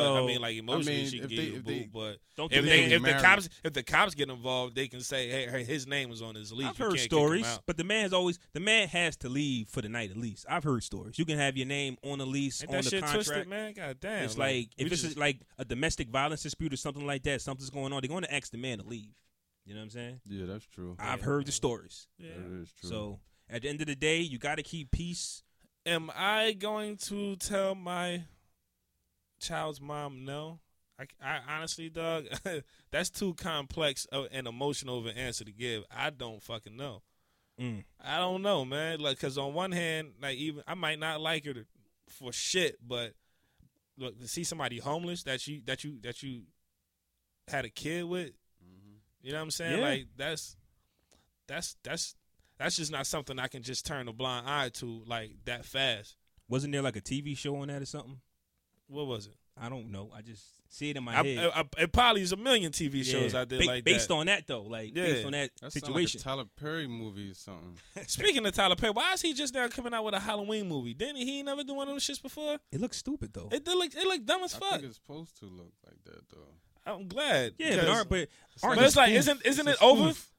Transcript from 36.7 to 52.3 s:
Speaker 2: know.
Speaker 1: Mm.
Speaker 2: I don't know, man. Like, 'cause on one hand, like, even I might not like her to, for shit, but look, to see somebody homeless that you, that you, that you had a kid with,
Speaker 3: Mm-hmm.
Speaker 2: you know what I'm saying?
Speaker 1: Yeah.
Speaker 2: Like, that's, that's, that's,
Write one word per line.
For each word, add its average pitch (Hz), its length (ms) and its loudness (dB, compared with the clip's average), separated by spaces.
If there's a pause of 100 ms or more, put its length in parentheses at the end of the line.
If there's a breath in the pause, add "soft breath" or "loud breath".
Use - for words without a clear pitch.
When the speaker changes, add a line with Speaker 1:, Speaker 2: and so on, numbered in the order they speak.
Speaker 2:
know. 127 280 -10 (560)
Speaker 1:
Mm. 117 260 -6 (180)
Speaker 2:
I 147 140 -2
don't 185 240 0
know, 190 240 2
man. 151 340 -4
Like, 147 200 0
'cause 139 180 -2
on 139 160 -4
one 185 180 -2
hand, 160 400 -2 (100)
like, 135 160 -4
even 147 300 -6
I 160 60 -6
might 156 260 -2
not 156 220 -4
like 160 240 -2
her 143 80 -6
to, 113 120 -10 (440)
for 123 240 -12
shit, 175 420 2 (100)
but 120 280 -6 (840)
look, 123 220 -10
to 123 80 -14
see 170 160 -4
somebody 139 360 -2
homeless 170 440 -4
that 131 240 -4
you, 147 180 -8
that 127 200 -4
you, 147 160 -10
that 120 200 -10
you 123 220 -10 (1040)
had 139 180 -2
a 110 40 -10
kid 165 340 -4
with, 175 280 -4 (300)
Speaker 3:
Mm-hmm. 95 340 -20 (260)
Speaker 2:
you 131 100 -10
know 151 60 -4
what 156 60 -4
I'm 156 80 -6
saying? 170 280 0
Speaker 1:
Yeah. 254 60 2
Speaker 2:
Like, 135 220 -2 (100)
that's, 151 400 -6 (920 soft breath)
that's, 160 360 -8
that's, 151 320 -4 (420)